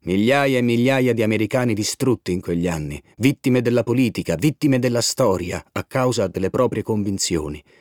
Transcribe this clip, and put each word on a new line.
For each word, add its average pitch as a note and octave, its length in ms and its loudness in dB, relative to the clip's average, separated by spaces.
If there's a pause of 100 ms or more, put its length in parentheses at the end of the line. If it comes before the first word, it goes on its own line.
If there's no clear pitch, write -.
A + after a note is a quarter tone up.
"Migliaia B2+ 580 2
e - 20 2
migliaia A#2+ 520 2
di A2+ 100 0
americani A2 500 0
distrutti G#2+ 580 -2
in F2+ 80 -2
quegli F2 280 -2
anni, D2+ 340 -6 (160)
vittime B2+ 460 2
della A#2+ 180 2
politica, A#2 540 0
vittime C3+ 420 0
della A#2+ 240 0
storia, F2+ 720 -2
a G2 120 -6
causa B2+ 440 0
delle F#2 240 -4
proprie A2+ 320 0
convinzioni", F#2 800 -4 (180)